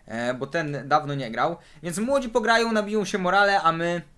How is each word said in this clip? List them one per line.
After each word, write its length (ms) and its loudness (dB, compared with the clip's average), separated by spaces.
E, 280 -4
bo 120 -6
ten 420 -4
dawno 260 0
nie 160 -6
grał. 260 -2
Więc 160 -6
młodzi 300 0
pograją, 440 2
nabiją 320 0
się 140 -2
morale, 440 4
a 100 4
my 300 -2